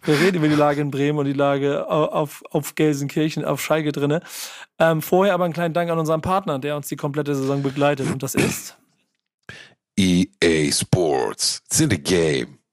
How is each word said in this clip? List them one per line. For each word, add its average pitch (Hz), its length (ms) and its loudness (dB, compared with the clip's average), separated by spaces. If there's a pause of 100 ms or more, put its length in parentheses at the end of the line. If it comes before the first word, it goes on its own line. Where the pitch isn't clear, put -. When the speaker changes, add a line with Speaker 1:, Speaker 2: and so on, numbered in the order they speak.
Speaker 1:
Wir 151 120 4
reden 180 200 4
über 151 100 2
die 151 80 4
Lage 147 240 2
in 147 120 -2
Bremen 143 280 0
und 143 60 0
die 139 80 -2
Lage 139 560 0
au-, 156 160 2
auf, - 360 -4 (100)
auf - 240 -4
Gelsenkirchen, 151 680 0
auf 143 180 -2
Schalke 156 300 0
drinne. 147 300 0 (580)
Ähm, 165 220 4
vorher 190 320 4
aber 175 100 0
einen 170 100 -2
kleinen 170 200 -2
Dank 170 180 -2
an 165 80 0
unseren 160 220 0
Partner, 185 360 -2
der 147 200 -4
uns 143 100 -10
die 147 80 -8
komplette 147 400 -4
Saison 139 260 0
begleitet. 139 480 0
Und 135 140 -4
das 135 100 -6
ist? - 440 -2 (1200)
Speaker 2:
E 90 280 4 (140)
A 80 300 2
Sports. 69 920 0
It's - 160 -2
in 156 80 2
the 85 120 0
game. 78 580 0 (140)